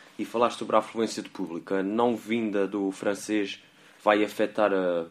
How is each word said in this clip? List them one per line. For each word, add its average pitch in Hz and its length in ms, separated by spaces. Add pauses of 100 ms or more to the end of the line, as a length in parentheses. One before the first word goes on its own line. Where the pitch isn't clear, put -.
(180)
e 104 60
falar 117 260
sobre 110 240
a 110 40
afluência 107 440
de 95 60
público. 85 460
A 95 80
não 113 340
vinda 104 500
do 98 240
francês 101 720 (400)
vai 104 220
afetar 104 480
a 90 380